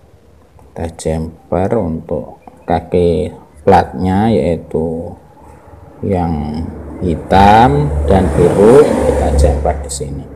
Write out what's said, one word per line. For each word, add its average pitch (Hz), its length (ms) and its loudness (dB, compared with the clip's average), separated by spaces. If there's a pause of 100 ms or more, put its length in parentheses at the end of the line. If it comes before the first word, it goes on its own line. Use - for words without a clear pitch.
(600)
Kita 85 320 -14
jumper 80 800 -4 (100)
untuk 82 640 -8 (240)
kaki 85 640 -2 (320)
platnya, 95 720 0
yaitu 82 720 -4 (960)
yang 82 640 -4 (320)
hitam 104 880 4 (240)
dan 92 240 2
biru, 104 480 6
kita - 440 0 (120)
jumper 73 360 0 (120)
di - 40 -12
sini. 71 340 -10 (100)